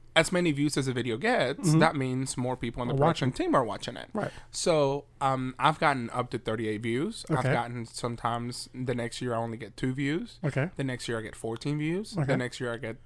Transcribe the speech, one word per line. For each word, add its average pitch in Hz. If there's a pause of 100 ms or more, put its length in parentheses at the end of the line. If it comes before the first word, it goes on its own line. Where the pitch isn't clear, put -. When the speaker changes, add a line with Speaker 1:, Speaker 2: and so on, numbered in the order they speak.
(180)
Speaker 1:
as 165
many 180
views 143
as 135
a 131
video 120
gets, 202
Speaker 2:
Mm-hmm. 156
Speaker 1:
that 160
means 131
more 127
people 123
on 120
the 120
Speaker 2:
Are 135
Speaker 1:
production 143
Speaker 2:
watching. 320
Speaker 1:
team 320
are 139
watching 104
it. 64
Speaker 2:
Right. 208 (180)
Speaker 1:
So, 143 (160)
um, 131
I've 151
gotten 135
up 120
to 131
thirty-eight 110
views. 127
I've 151
Speaker 2:
Okay. 127
Speaker 1:
gotten, 120
sometimes 120
the 127
next 120
year 123
I 113
only 117
get 110
two 131
views. 147
Speaker 2:
Okay. 135
Speaker 1:
The 139
next 127
year 117
I -
get 110
fourteen 143
views. 175
Speaker 2:
Okay. 143
Speaker 1:
The 135
next 123
year 120
I 117
get 113 (100)